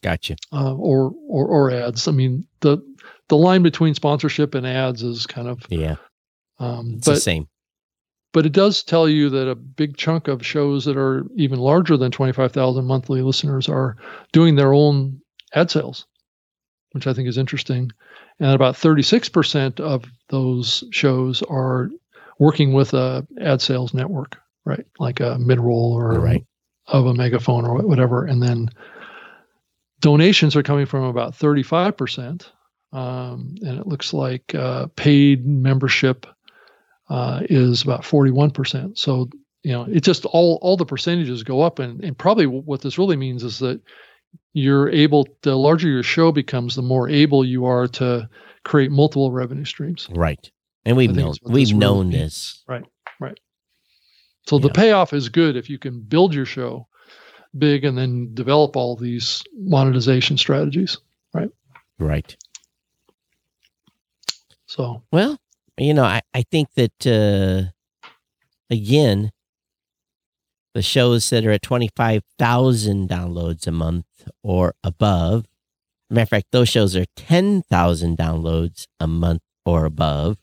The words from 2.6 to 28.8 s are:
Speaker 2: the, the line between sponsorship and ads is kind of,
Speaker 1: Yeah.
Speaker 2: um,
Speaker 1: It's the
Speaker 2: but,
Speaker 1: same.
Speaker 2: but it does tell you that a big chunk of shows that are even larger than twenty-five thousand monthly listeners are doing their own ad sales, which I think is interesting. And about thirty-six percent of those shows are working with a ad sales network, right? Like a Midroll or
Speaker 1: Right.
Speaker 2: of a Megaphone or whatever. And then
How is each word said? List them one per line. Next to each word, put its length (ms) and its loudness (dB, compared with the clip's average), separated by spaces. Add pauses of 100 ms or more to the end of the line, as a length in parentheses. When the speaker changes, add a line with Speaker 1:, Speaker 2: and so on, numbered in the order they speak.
Speaker 2:
the, 180 2 (500)
the 80 4
line 280 6
between 300 2
sponsorship 600 -2
and 100 -4
ads 380 -4
is 240 -6
kind 220 -10
of, 120 -10 (100)
Speaker 1:
Yeah. 260 -4 (640)
Speaker 2:
um, 380 -8
Speaker 1:
It's 80 -2
the 80 4
Speaker 2:
but, 80 0
Speaker 1:
same. 260 -4 (840)
Speaker 2:
but 140 2
it 60 -2
does 320 2
tell 240 2
you 220 2
that 180 -2
a 80 -6
big 400 -8
chunk 320 -4
of 180 -6
shows 380 -2
that 120 -2
are 380 -2
even 240 0
larger 380 4
than 160 0
twenty-five 400 0
thousand 320 0
monthly 380 -2
listeners 460 -2
are 280 -2 (360)
doing 220 6
their 180 4
own 480 2 (340)
ad 180 2
sales, 340 -6 (840)
which 160 -6
I 60 0
think 140 -4
is 100 -4
interesting. 520 -4 (480)
And 140 2
about 240 4
thirty-six 520 2
percent 520 0
of 240 -4 (240)
those 640 -2
shows 500 0
are 480 -4 (480)
working 360 4
with 180 4
a 340 -2 (140)
ad 220 0
sales 320 -4
network, 440 -6 (280)
right? 180 -6 (160)
Like 200 -4
a 200 -2
Midroll 540 2
or 260 0
Speaker 1:
Right. 240 2 (440)
Speaker 2:
of 180 2
a 80 2
Megaphone 500 0
or 180 -2
whatever. 440 2
And 160 0
then 260 0 (1300)